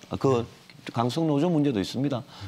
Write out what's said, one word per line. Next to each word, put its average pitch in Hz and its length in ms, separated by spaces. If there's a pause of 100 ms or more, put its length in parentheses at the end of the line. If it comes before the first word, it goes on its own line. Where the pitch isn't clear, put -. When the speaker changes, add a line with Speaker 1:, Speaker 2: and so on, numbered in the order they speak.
(100)
Speaker 1:
아, 92 60
그 120 280 (400)
Speaker 2:
네. - 80
Speaker 1:
강성 123 340
노조 151 220
문제도 143 320
있습니다. 127 380
Speaker 2:
네. - 60 (240)